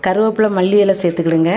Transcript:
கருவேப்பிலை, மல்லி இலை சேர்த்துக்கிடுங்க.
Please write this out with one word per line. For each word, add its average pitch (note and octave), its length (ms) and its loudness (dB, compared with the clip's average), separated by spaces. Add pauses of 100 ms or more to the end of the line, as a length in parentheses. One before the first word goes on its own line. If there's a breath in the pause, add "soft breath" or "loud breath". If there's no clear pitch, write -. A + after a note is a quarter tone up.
கருவேப்பிலை, G#3+ 500 0
மல்லி G3 280 2
இலை G3 180 2
சேர்த்துக்கிடுங்க. E3 520 0